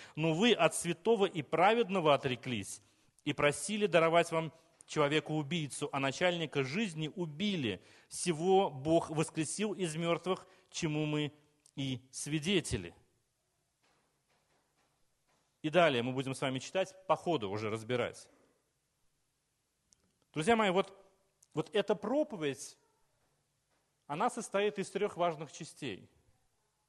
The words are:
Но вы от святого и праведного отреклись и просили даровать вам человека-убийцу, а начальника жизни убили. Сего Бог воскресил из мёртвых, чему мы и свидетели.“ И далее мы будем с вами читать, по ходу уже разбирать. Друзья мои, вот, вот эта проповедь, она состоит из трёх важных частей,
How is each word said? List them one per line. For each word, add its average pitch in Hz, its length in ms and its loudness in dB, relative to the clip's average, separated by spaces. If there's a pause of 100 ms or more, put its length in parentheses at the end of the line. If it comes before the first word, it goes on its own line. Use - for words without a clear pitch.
(160)
Но 160 180 0
вы 208 200 6
от 165 220 4
святого 196 500 2
и 175 160 -2
праведного 180 720 4
отреклись 123 680 -2 (440)
и 147 80 0
просили 147 520 0
даровать 165 460 4
вам 160 220 -2 (320)
человека-убийцу, 151 1040 -2
а 143 80 -4
начальника 151 640 0
жизни 156 500 -4
убили. 160 680 -4 (260)
Сего 180 640 2
Бог 151 400 0
воскресил 160 640 -2
из 160 240 -4
мёртвых, 170 500 -2 (220)
чему 151 360 -2
мы 151 280 -2 (420)
и 131 240 -4 (120)
свидетели.“ 147 840 -4 (2750)
И 156 60 -2
далее 151 320 4
мы 127 120 -2
будем 135 200 -4
с - 60 -10
вами 131 200 -2
читать, 185 360 -4 (120)
по 156 100 2
ходу 131 320 -2
уже 107 200 -4
разбирать. 110 600 -4 (2000)
Друзья 160 220 4
мои, 214 140 4
вот, 190 280 0 (560)
вот 151 220 -4
эта 202 180 2
проповедь, 208 840 -4 (1300)
она 180 220 -2
состоит 208 500 -2
из 185 100 -4
трёх 196 280 -4
важных 165 340 -2
частей, 113 580 -12 (800)